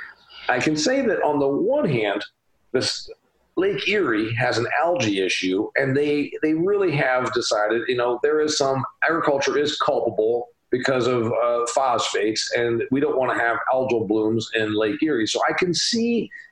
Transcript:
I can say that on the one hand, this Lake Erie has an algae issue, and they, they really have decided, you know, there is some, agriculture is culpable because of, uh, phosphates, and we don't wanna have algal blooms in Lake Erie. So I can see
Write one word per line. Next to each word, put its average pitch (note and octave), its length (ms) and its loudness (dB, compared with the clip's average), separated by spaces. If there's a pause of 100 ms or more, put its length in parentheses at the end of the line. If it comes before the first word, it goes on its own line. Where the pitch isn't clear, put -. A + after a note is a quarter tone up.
(480)
I B2+ 120 2
can D#3 160 0
say B3+ 300 2
that F#3+ 160 0
on D3 180 2
the C#3 80 2
one G3+ 400 0
hand, G#2 340 0 (500)
this - 380 -4 (460)
Lake F3+ 320 0
Erie A#2 460 0
has A#2 240 0
an A#2 80 -2 (140)
algae B2 400 0
issue, F#2 560 0
and C3+ 200 0
they, D3 340 0 (120)
they D#3 100 2
really F#3 400 2
have B2+ 400 0
decided, A2+ 560 0
you B2 80 0
know, A#2+ 260 0
there D3+ 180 2
is D3+ 180 0
some, C3+ 260 0 (240)
agriculture C#3 500 0
is D3 200 -2
culpable A#2 720 0 (220)
because B2+ 360 2
of, A#2+ 260 2
uh, A#2+ 420 2
phosphates, A2 800 0
and A#2+ 360 2
we C3+ 100 2
don't C#3+ 180 0
wanna B2 160 0
have A#2 220 0 (160)
algal A#2+ 340 0
blooms A2 480 0
in A2 200 0
Lake G#2 280 0
Erie. C3+ 240 0
So - 220 -2
I D#3+ 60 -2
can F3+ 200 0
see A#3 560 0 (220)